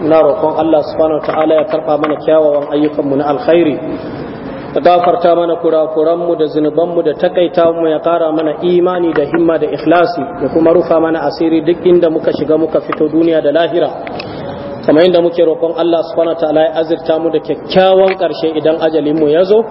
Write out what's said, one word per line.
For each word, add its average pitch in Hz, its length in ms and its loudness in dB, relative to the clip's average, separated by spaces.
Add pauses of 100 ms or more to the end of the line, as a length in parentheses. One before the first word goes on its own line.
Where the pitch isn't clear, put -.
Muna 160 160 4
roƙon 156 320 0
Allah 156 320 0
subhanahu 156 320 -2
wa 143 80 -6
ta'ala 156 300 0
ya 151 100 2
karɓa 151 320 -2
mana 151 240 -2
kyawawan 151 440 2 (120)
ayyukanmu 147 400 0
na 147 80 -2
alkhairi, 147 500 2 (1000)
ya 143 100 -2
gafarta 175 500 4
mana 170 220 0
kurakuranmu 160 800 0
da 156 80 0
zunubanmu 156 560 -2
da 151 160 0
takaitawanmu, 165 720 0
ya 151 160 -2
ƙara 165 260 0
mana 156 300 -2
imani 175 560 0
da 147 80 0
himma 165 320 0
da 147 80 0
ikhlasi, 156 560 0 (240)
ya 131 80 -2
kuma 165 240 4
rufa 165 240 2
mana 160 240 -2
asiri 160 400 0
duk 170 160 -2
inda 175 320 4
muka 156 240 -2
shiga 151 180 0
muka 160 260 0
fito - 280 -2
duniya 160 320 2
da 147 80 0
lahira. 165 400 0 (1000)
Kamar 156 160 6
yadda 180 180 4
muke 170 220 0
roƙon 160 320 0
Allah 165 320 0
subhanahu 165 300 -2
wa - 20 -10
ta'ala 156 220 2
ya 160 180 2
azurta 160 400 -2
mu 165 100 -2
da 156 140 -2
kyakkyawan 185 720 2
ƙarshe 160 400 -4
idan 156 240 0
ajalinmu 156 480 0
ya 160 160 4
zo 202 160 4 (120)